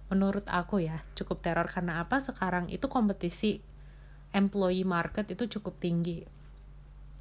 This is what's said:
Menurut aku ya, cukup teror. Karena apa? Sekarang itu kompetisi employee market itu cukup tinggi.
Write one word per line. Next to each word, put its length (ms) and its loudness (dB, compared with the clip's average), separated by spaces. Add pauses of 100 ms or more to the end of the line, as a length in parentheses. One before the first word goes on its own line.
Menurut 400 4
aku 320 2
ya, 320 -2
cukup 320 -4
teror. 240 2
Karena 320 -2
apa? 160 2
Sekarang 560 0
itu 160 0
kompetisi 720 2 (720)
employee 480 4
market 480 2
itu 160 -2
cukup 320 -6
tinggi. 480 0 (960)